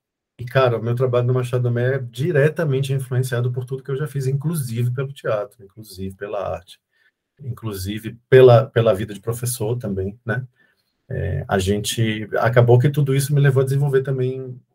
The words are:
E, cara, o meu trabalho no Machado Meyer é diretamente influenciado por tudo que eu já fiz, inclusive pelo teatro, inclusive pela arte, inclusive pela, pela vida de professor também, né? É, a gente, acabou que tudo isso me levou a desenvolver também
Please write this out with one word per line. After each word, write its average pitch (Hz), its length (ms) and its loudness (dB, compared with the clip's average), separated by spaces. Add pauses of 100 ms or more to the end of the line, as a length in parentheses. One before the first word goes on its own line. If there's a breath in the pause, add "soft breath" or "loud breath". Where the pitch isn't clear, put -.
(400)
E, 120 40 -10
cara, 123 360 2
o 104 40 -6
meu 117 120 -2
trabalho 123 320 2
no 127 80 2
Machado 123 340 0
Meyer 120 240 0
é 139 60 -2
diretamente 139 920 0
influenciado 127 600 -2
por 123 120 -6
tudo 131 200 -10
que - 80 -10
eu 135 40 -4
já 151 120 -4
fiz, 139 180 -6
inclusive 131 680 -2
pelo 135 220 -6
teatro, 104 500 -6
inclusive 95 520 -14
pela 98 400 -6
arte, - 240 -20 (600)
inclusive 107 800 -10 (100)
pela, 123 380 8
pela 113 300 2
vida 104 180 -6
de 98 80 -14
professor 117 560 -4
também, 101 480 -6
né? 113 180 -4 (640)
É, 92 400 -4
a 98 120 0
gente, 104 680 -2 (120)
acabou 120 400 6
que 147 100 2
tudo 139 240 0
isso 139 220 0
me 143 40 4
levou 139 220 4
a 131 40 2
desenvolver 139 360 0
também 131 580 -6 (140)